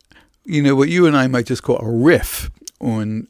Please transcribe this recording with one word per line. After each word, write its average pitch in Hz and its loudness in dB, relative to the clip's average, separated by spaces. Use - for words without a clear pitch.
you 156 -2
know, 139 2
what 139 2
you 175 4
and 147 4
I 131 2
might 120 -2
just - -6
call - -2
a 113 -6
riff 135 0
on 110 -4